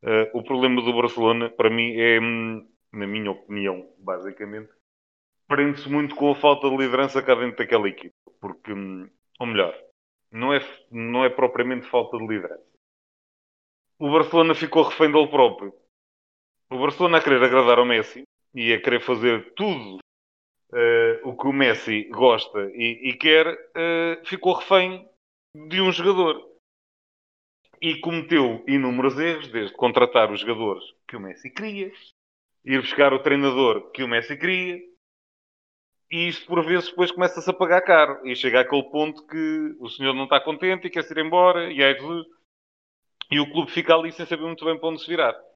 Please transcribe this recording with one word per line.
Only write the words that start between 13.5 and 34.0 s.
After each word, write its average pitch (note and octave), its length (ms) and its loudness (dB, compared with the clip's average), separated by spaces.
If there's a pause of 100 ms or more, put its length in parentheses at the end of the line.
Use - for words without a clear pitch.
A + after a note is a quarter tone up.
O D3 120 -4
Barcelona D#3+ 440 4
ficou D#3+ 280 2
refém D3+ 300 2
dele D3+ 160 4
próprio. B2 440 4 (1000)
O C3 80 -8
Barcelona D#3+ 400 2
a D#3 40 2
querer C3+ 200 4
agradar B2 360 6
ao B2 60 6
Messi B2 400 -2 (300)
e A#2 180 0
a A2 80 0
querer A#2+ 200 0
fazer A#2 540 -2
tudo, B2+ 440 -6 (760)
eh, A#2 500 2
o B2 120 -10
que - 100 -6
o C#3 60 0
Messi A2+ 520 0
gosta A2 680 2
e, A#2 360 -4
e - 40 -4
quer, D#3+ 320 4 (280)
eh, E3 500 -2
ficou F#3 300 -2
refém F#3 520 0 (640)
de F3+ 140 -2
um F#3 100 4
jogador. F3 500 2 (1400)
E D#3+ 200 -4
cometeu D3+ 680 -2
inúmeros C3 520 0
erros, D#3+ 300 -4
desde A2 280 -8
contratar A#2+ 560 4
os G2+ 80 -6
jogadores G#2+ 420 -4 (240)
que - 100 -20
o A2 40 -14
Messi F#2+ 300 -18
queria, G3+ 420 -10 (720)
ir C3+ 160 0
buscar C#3 320 2
o C3 100 0
treinador C3+ 680 0
que - 120 -10